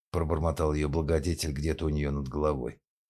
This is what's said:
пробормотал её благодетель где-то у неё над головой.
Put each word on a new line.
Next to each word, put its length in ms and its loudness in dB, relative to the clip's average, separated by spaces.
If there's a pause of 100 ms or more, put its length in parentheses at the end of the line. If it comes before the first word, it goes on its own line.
(140)
пробормотал 600 2
её 140 0
благодетель 640 0
где-то 360 -2
у 20 2
неё 240 0
над 160 -4
головой. 500 -2 (320)